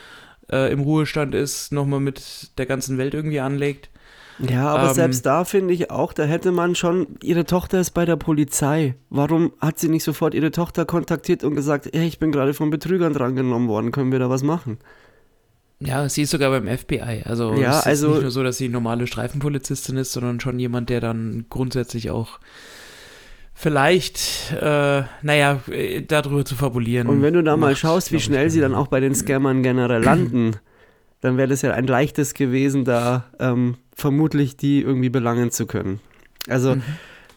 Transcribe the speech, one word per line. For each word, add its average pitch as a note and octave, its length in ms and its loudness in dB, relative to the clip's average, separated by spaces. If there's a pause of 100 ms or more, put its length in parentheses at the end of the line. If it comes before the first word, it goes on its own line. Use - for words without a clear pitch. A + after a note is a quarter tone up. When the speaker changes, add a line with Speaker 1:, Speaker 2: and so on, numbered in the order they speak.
(520)
Speaker 1:
äh, C3+ 200 2
im C#3 80 -2
Ruhestand D3 540 0
ist, C#3 380 -4
nochmal C#3 260 0
mit - 600 -8
der C3 80 -2
ganzen C3 320 -4
Welt C#3 160 -2
irgendwie D3+ 260 -2
anlegt. C#3 500 -4 (480)
Speaker 2:
Ja, B2+ 300 0
aber C3+ 200 2
Speaker 1:
Ähm, C3+ 60 2
Speaker 2:
selbst C3 320 2
da D3+ 180 4
finde F#3 300 0
ich E3+ 160 -2
auch, C3+ 220 -2
da E3+ 120 -2
hätte E3 280 0
man F3 240 2
schon, F3 300 0 (160)
ihre E3+ 240 0
Tochter F3+ 340 0
ist F3 100 0
bei E3+ 140 0
der E3+ 120 2
Polizei. D3 800 0 (160)
Warum D#3 500 2
hat D#3 200 -2
sie E3 80 0
nicht D#3 160 0
sofort D#3 300 -2
ihre D3+ 180 2
Tochter E3+ 320 -2
kontaktiert E3 580 -2
und D3 140 0
gesagt, C#3+ 360 -2
„Hey, E3 140 0
ich D#3 140 -6
bin D#3+ 100 0
gerade C#3 240 2
von D3+ 160 0
Betrügern D#3+ 420 0
drangenommen B2+ 560 0
worden, A2 220 0
können C3 220 0
wir C3 80 2
da B2+ 100 0
was C3 140 0
machen?“ D3 340 -2 (1000)
Speaker 1:
Ja, C#3 280 -2
sie D3 140 -2
ist C#3 80 0
sogar C#3 200 2
beim C3 180 0
F B2 180 -4
B - 140 -2
I. A2+ 240 -6
Also A#2 300 -2
Speaker 2:
Ja, C3 160 2
Speaker 1:
es D3+ 100 4
ist - 60 0
Speaker 2:
also D3 260 2
Speaker 1:
nicht D3+ 100 2
nur C3+ 80 -2
so, B2+ 140 -2
dass B2+ 120 -2
sie C3 120 -4
normale A#2 400 -2
Streifenpolizistin C#3 880 -6
ist, C3 160 -4
sondern B2 260 -4
schon B2 220 -4
jemand, A#2+ 300 -4
der A#2+ 100 0
dann A2+ 500 -4
grundsätzlich B2 600 -4
auch - 260 -6 (1160)
vielleicht, - 1080 0
äh, C#3+ 420 2 (200)
naja, C#3+ 380 4 (100)
äh, C3 320 -4
darüber C#3+ 420 0
zu C3+ 120 -6
fabulieren A#2+ 520 0
Speaker 2:
Und C#3 140 4
wenn D3+ 120 4
du F3 80 4
da D3+ 140 4
mal D3+ 140 4
Speaker 1:
macht, C#3 80 2
Speaker 2:
schaust, E3 300 2
wie E3+ 80 0
Speaker 1:
glaub - 40 4
ich, A2 40 -2
Speaker 2:
schnell C#3+ 260 2
sie D#3+ 100 2
dann C3+ 120 4
Speaker 1:
keinen - 100 0
Speaker 2:
auch C#3 60 -2
bei C3+ 120 2
den C3 140 2
Scammern C3+ 480 2
generell B2 400 2
landen, A#2+ 540 2 (320)
<clears throat> - 320 -20
dann B2+ 160 0
wäre C3 120 2
das C3+ 140 0
ja B2+ 100 2
ein B2+ 140 0
leichtes C3+ 480 0
gewesen, C3+ 500 0
da, A#2+ 400 0 (140)
ähm, B2 380 0 (180)
vermutlich D3 600 0
die C#3+ 260 2
irgendwie B2+ 260 2
belangen A#2+ 420 0
zu - 160 -4
können. F#2+ 340 -4 (480)
Also, B2+ 280 2
Speaker 1:
Mhm. C3 60 -4 (540)